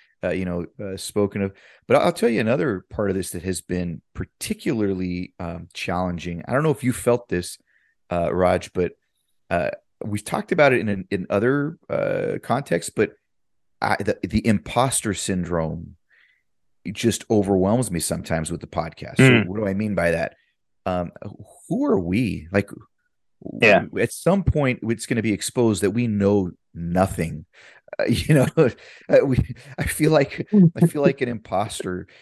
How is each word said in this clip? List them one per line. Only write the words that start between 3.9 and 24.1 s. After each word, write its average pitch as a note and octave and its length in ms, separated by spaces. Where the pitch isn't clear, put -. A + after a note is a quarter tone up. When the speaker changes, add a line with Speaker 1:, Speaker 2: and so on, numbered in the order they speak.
Speaker 1:
particularly, F#2+ 1300
um, E2+ 340
challenging. F2 760
I - 20
don't C3+ 120
know D#3+ 80
if - 120
you B2 80
felt A#2+ 380
this, F2+ 280
uh, E2+ 220
Raj, F2+ 400
but, F2 180
uh, E2+ 200
we've G#2 220
talked - 260
about C#3+ 220
it A#2+ 140
in, G2+ 240
in F#2+ 180
other, C#3 480
uh, - 540
contexts, - 540
but G#2 160
I, G#2 160
the, G2 240
the G#2 240
imposter A#2 640
syndrome, E2+ 800
it G2+ 120
just - 340
overwhelms G2+ 640
me E2+ 80
sometimes D#2+ 520
with E2+ 100
the - 60
podcast. - 500
So C3+ 120
Speaker 2:
Mm. A#2 160
Speaker 1:
what F#2 140
do G#2+ 80
I F#2+ 80
mean G#2 180
by F2 160
that? E2+ 260
Um, F2+ 240
who B3 160
are A#3 140
we? F2 520
Like, G2+ 200
Speaker 2:
Yeah. G2+ 200
Speaker 1:
w-, G2 220
at A#2 80